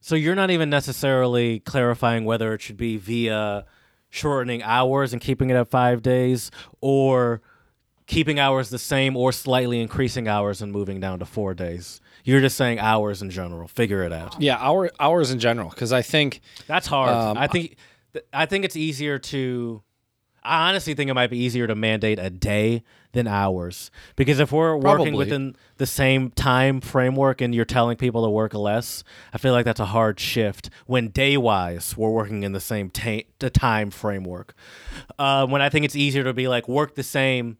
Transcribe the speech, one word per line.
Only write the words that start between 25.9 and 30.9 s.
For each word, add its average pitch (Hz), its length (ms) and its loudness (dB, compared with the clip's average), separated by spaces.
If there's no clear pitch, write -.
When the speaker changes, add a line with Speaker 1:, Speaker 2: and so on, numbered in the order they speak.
Speaker 1:
time 131 500 2
framework 131 600 0
and 120 140 0
you're 117 100 2
telling 120 320 0
people 117 260 0
to 110 60 2
work 107 240 0
less, 104 500 -4
I 113 60 -6
feel 131 140 2
like 120 120 4
that's 117 140 0
a 110 80 0
hard 107 320 2
shift - 500 -4
when 123 240 0